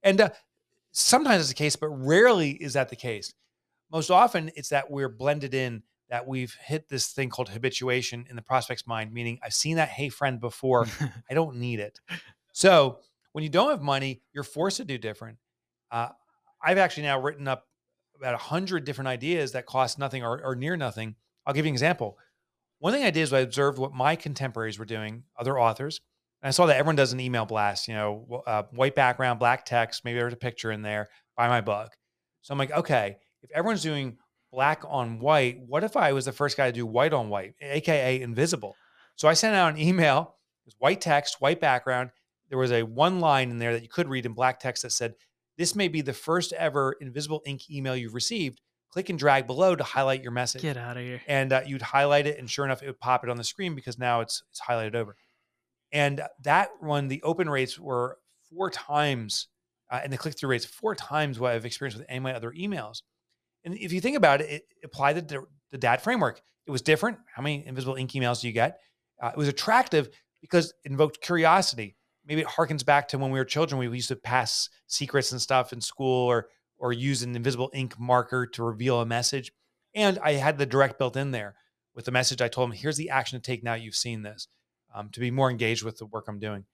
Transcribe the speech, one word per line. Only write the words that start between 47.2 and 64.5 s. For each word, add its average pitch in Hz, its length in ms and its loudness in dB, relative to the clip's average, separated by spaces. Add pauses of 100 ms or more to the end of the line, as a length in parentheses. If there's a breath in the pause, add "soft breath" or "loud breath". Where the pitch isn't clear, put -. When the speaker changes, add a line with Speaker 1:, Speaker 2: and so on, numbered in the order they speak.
Speaker 1:
ink 139 240 -10
email 135 260 -4
you've 117 180 -8
received. 139 480 -4 (280)
Click 190 200 -6
and 170 100 -4
drag 135 280 4
below 175 280 4
to 151 80 -4
highlight 135 400 0
your 127 80 -8
message." 123 300 -4
Speaker 2:
Get 147 160 -4
outta 120 240 -10
here. 123 260 -10
Speaker 1:
And, 135 260 2
uh, 131 120 4
you'd 135 160 -8
highlight 143 460 4
it, 147 120 -4
and 123 100 -14
sure 143 160 -2
enough, 131 180 -2
it 139 40 -12
would 127 120 -12
pop 127 240 0
it 123 60 -6
on 120 80 -2
the 117 60 -8
screen 175 320 -6
because 127 240 -10
now 120 220 2
it's, - 280 -6
it's - 120 -16
highlighted 113 340 -2
over. 107 200 -6 (760)
And 143 300 0 (220)
that 165 260 4 (120)
one, 143 280 -2
the 135 140 -6
open 165 260 0
rates 131 300 -2
were 127 400 -4 (300)
four 180 200 -4
times, 139 760 -2 (420)
uh, 123 140 -4
and 139 100 -8
the 131 40 -6
click-through 147 320 -6
rates 120 160 0
four - 300 -6
times 143 440 -4
what 123 140 0
I've 113 120 -4
experienced 120 320 -8
with 123 120 -16
any 127 80 -8
of 131 60 -6
my 131 100 -4
other 117 180 -8
emails. 156 500 -10 (600)
And 170 120 -10
if 208 180 -8
you 185 80 -2
think 262 160 0
about 147 240 6
it, 156 80 -4